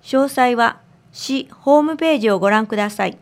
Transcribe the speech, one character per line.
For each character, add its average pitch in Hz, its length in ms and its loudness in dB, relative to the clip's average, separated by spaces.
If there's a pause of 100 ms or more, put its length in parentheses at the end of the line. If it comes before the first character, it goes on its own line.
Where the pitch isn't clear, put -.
詳 269 260 0
細 247 280 0
は 233 240 -2 (320)
市 - 400 -6
ホ 285 280 2
ー - 40 4
ム 311 140 -4
ペ 320 180 2
ー 240 40 -2
ジ 214 120 2
を 190 80 0
ご 196 100 2
覧 214 160 2
く 214 100 -8
だ 208 140 -2
さ 208 160 -4
い。 - 160 -8